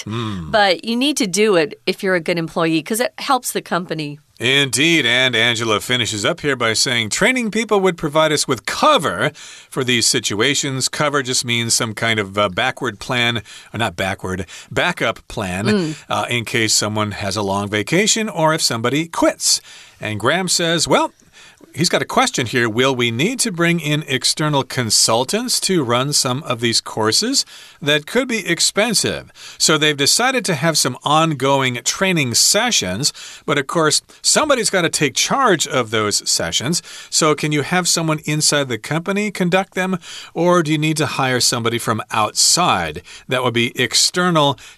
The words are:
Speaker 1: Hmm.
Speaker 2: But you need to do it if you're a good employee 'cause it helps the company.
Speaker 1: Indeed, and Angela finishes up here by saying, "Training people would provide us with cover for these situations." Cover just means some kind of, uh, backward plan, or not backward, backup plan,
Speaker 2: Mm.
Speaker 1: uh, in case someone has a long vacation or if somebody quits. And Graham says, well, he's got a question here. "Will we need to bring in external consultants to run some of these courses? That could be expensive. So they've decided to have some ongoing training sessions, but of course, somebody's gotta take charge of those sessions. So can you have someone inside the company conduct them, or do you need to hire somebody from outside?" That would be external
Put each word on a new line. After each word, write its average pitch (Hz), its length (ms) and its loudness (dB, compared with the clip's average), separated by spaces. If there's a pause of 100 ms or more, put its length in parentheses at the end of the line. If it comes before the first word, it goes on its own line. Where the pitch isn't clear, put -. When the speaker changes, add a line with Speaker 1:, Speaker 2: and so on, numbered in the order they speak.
Speaker 1:
Hmm. 104 440 -6
Speaker 2:
But 202 360 2
you 226 100 -2
need 277 220 0
to 233 100 0
do 208 280 2
it 156 300 0
if - 160 -4
you're 185 140 0
a 175 40 0
good 170 200 -2
employee 165 420 0
'cause 214 180 -4
it - 200 -4
helps 254 320 -2
the 190 100 -4
company. 156 560 -6 (220)
Speaker 1:
Indeed, 139 640 2
and 123 300 2
Angela 113 440 2
finishes 110 460 -2
up 170 160 -2
here 143 140 0
by 117 180 0
saying, 113 380 0
"Training 233 400 0
people 214 300 0
would 185 140 2
provide 156 360 2
us 147 160 0
with 127 180 -2
cover 147 680 2 (380)
for 139 140 -4
these 120 240 2
situations." 131 840 0
Cover 147 320 0
just 127 240 -2
means 117 300 0
some 113 180 -2
kind 113 260 0
of, 98 160 -4
uh, 104 140 2
backward 113 500 -2
plan, 120 440 -2 (280)
or 113 60 -10
not 104 180 -2
backward, 95 520 -4 (240)
backup 135 560 -2
plan, 98 400 -6
Speaker 2:
Mm. 175 280 0 (140)
Speaker 1:
uh, 104 180 -2
in 120 160 -4
case 110 300 0
someone 107 380 -2
has 98 240 -6
a 107 80 -2
long 98 260 -2
vacation 180 580 0
or 160 280 0
if 156 80 -4
somebody 123 420 0
quits. - 560 0 (400)
And 107 180 -4
Graham 160 280 0
says, 165 400 0
well, 269 260 2 (600)
he's 156 160 0
got 165 120 2
a 127 40 -2
question 240 400 0
here. 120 240 2
"Will 127 260 2
we 120 140 2
need 165 300 0
to 226 120 -2
bring 170 280 2
in 147 280 -2
external 143 560 0
consultants 127 1000 0
to 180 220 2
run 123 300 0
some 131 300 0
of 120 160 -4
these 117 220 0
courses? 113 640 0 (360)
That 151 240 0
could 254 220 0
be 220 200 -4
expensive. 175 840 0 (260)
So 156 200 2
they've 147 200 2
decided 226 480 2
to 175 100 0
have 156 220 0
some 127 260 0
ongoing 139 800 2
training 160 520 0
sessions, 151 760 0 (340)
but 143 120 0
of 139 80 0
course, 156 360 2 (200)
somebody's 269 480 2
gotta 175 200 2
take 147 260 0
charge 220 500 2
of 127 240 -2
those 107 400 0
sessions. 104 540 -2 (260)
So 151 240 2
can 151 180 -2
you 147 120 0
have 180 240 0
someone 156 380 0
inside 151 420 0
the 120 100 -4
company 190 540 -4
conduct 185 420 0
them, 185 240 -2 (360)
or 175 280 4
do 151 100 -2
you 156 60 2
need 156 200 0
to 147 100 0 (100)
hire 131 220 0
somebody 117 400 0
from 110 320 -2
outside?" 107 920 0 (260)
That 127 160 0
would 123 100 0
be 120 220 0
external 151 840 2 (180)